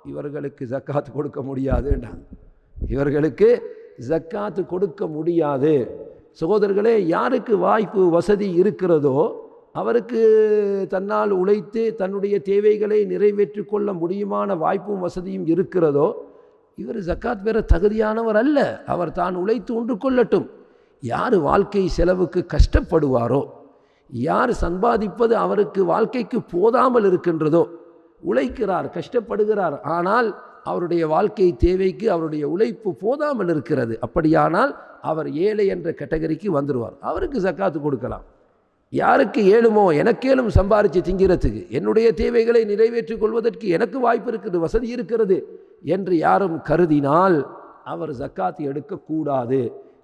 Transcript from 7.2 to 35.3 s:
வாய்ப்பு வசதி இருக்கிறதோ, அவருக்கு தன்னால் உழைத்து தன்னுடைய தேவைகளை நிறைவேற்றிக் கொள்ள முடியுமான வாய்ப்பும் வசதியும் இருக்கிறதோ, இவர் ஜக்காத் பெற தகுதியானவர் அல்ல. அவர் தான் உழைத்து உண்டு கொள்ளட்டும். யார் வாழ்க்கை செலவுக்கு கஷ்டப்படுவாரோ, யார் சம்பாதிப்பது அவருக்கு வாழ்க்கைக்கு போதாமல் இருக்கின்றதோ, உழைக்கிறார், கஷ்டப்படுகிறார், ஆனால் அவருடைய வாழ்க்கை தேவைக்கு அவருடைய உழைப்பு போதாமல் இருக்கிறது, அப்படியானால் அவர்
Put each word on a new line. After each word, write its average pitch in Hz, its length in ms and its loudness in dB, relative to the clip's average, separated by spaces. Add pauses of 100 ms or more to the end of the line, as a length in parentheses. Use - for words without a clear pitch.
வாய்ப்பு 190 540 2
வசதி 190 420 2
இருக்கிறதோ, 170 1000 2 (220)
அவருக்கு 214 1160 2
தன்னால் 208 420 -2
உழைத்து 208 640 0
தன்னுடைய 202 460 -2
தேவைகளை 208 640 2
நிறைவேற்றிக் 202 640 0
கொள்ள 202 240 -2
முடியுமான 196 640 -4
வாய்ப்பும் 190 440 -2
வசதியும் 180 460 -6
இருக்கிறதோ, 165 840 0 (460)
இவர் 226 200 -10
ஜக்காத் 196 460 -6
பெற 214 220 -2 (100)
தகுதியானவர் 214 640 0
அல்ல. 240 500 2
அவர் 160 260 -2
தான் 180 220 -2
உழைத்து 208 400 -4
உண்டு 233 200 -4
கொள்ளட்டும். 208 560 0 (500)
யார் 180 380 0
வாழ்க்கை 190 480 2
செலவுக்கு 180 600 0
கஷ்டப்படுவாரோ, 135 1000 2 (640)
யார் 175 400 0
சம்பாதிப்பது 208 800 0
அவருக்கு 196 540 0
வாழ்க்கைக்கு 202 580 -2
போதாமல் 233 600 2
இருக்கின்றதோ, 165 640 2 (600)
உழைக்கிறார், 202 600 -2
கஷ்டப்படுகிறார், 202 920 -2
ஆனால் 185 640 -2 (220)
அவருடைய 170 420 -2
வாழ்க்கை 175 500 2
தேவைக்கு 185 540 0
அவருடைய 156 380 -4
உழைப்பு 190 460 -4
போதாமல் 254 540 -2
இருக்கிறது, 135 520 -2
அப்படியானால் 160 760 0 (260)
அவர் 147 300 -4